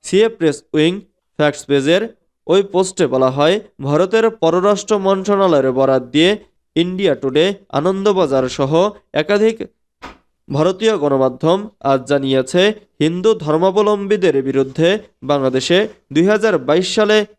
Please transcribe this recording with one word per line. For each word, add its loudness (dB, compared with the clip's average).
সিএ 2
প্রেস -2
উইং 0
ফ্যাক্টস -2
পেজের 0
ওই 2
পোস্টে -2
বলা 0
হয়, 0
ভারতের 0
পররাষ্ট্র 0
মন্ত্রণালয়ের 0
বরাত 0
দিয়ে 0
ইন্ডিয়া 0
টুডে, 0
আনন্দবাজার 0
সহ 0
একাধিক 0
ভারতীয় 0
গণমাধ্যম 0
আজ -2
জানিয়েছে, 0
হিন্দু 0
ধর্মাবলম্বীদের 0
বিরুদ্ধে 0
বাংলাদেশে 0
দুই 2
হাজার 0
বাইশ -2
সালে 2